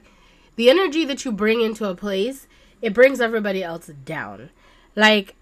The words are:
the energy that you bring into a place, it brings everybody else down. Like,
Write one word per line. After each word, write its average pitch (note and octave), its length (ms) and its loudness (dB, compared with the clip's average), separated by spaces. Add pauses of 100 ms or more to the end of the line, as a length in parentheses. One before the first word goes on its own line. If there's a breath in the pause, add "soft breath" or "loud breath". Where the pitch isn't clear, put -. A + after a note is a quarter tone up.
(540 soft breath)
the A#3 160 6
energy D#4+ 340 2
that C4+ 200 -6
you B3+ 80 -6
bring G#3+ 280 0
into A3 280 -4
a F3+ 80 -8
place, G#3 500 -6 (340 soft breath)
it G#3 140 -6
brings B3+ 260 6
everybody G#3 440 -2
else E3 260 -12 (140)
down. B2 460 -12 (440 soft breath)
Like, G#3+ 480 2